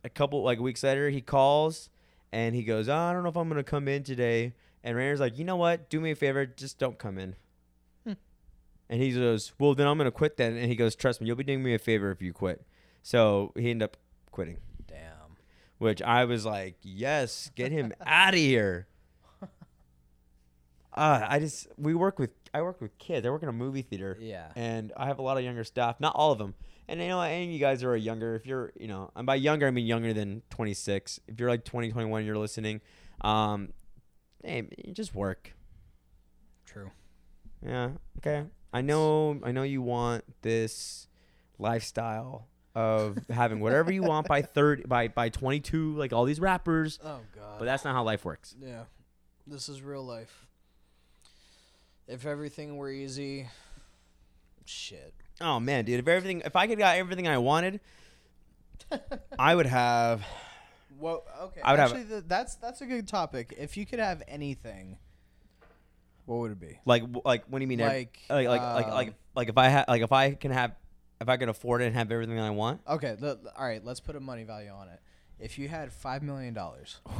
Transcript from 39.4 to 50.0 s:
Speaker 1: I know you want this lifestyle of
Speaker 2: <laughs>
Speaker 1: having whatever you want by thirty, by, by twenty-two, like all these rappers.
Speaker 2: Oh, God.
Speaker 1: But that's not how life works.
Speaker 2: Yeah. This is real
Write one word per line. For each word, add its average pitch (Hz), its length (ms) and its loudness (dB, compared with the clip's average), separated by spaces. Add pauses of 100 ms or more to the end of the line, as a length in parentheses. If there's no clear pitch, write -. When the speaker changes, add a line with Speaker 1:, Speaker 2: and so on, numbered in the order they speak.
Speaker 1:
I 123 80 -2
know 131 120 -2
you 135 180 -2
want 120 420 0 (200)
this 113 640 -2 (500)
lifestyle 113 880 -4 (280)
of 110 480 2
Speaker 2:
<laughs> - 60 -10
Speaker 1:
having 117 320 2
whatever 143 300 4
you 190 120 0
want 156 240 2
by 147 160 4
thirty, 147 400 4
by, 120 240 2
by 117 220 0
twenty-two, 151 680 -2
like 139 160 -2
all 120 120 6
these 151 140 0
rappers. 170 640 0
Speaker 2:
Oh, 151 160 -12 (160)
God. 104 240 -16
Speaker 1:
But 113 60 -4
that's 135 180 0
not 135 120 -2
how 123 80 2
life 110 200 0
works. 80 380 -10
Speaker 2:
Yeah. 120 220 -14 (640)
This 143 220 -12
is 135 120 -14
real 139 240 -12